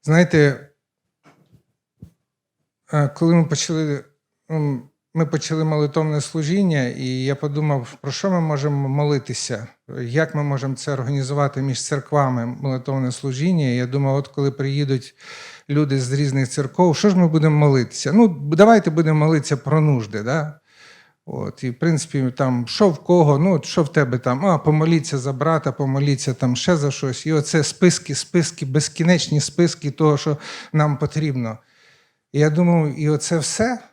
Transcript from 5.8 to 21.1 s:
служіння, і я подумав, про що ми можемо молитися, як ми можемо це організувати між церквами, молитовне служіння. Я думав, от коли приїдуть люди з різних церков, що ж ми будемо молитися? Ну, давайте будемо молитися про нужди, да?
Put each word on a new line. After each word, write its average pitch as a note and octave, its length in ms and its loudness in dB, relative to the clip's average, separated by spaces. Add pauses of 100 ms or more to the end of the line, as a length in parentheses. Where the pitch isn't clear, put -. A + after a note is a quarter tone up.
служіння, D#3+ 680 -2
і C3 180 -8
я C3 280 -2
подумав, C#3+ 680 -2
про C#3 120 -8
що G3 180 -2
ми F3+ 100 2
можемо C#3+ 480 -2
молитися, C3+ 760 -2 (340)
як C#3 340 -2
ми D3 80 -2
можемо C3+ 320 -4
це C#3+ 180 -6
організувати C#3 680 -2
між C3+ 220 -4
церквами, C3 600 -2
молитовне C3 680 -4
служіння. C#3+ 540 -2
Я B2 200 0
думав, C3+ 300 0
от C#3 120 -4
коли C#3 220 -2
приїдуть C#3 640 -4 (560)
люди C#3+ 300 0
з B2+ 120 -4
різних C3+ 360 0
церков, D#3 480 0
що G#3 140 4
ж F#3 60 2
ми F3 120 4
будемо D#3 280 2
молитися? C#3 560 2
Ну, A3 160 6 (240)
давайте G#3 380 6
будемо D#3 360 2
молитися D#3 300 0
про D3+ 240 0
нужди, A2 420 0
да? D3 380 -4 (680)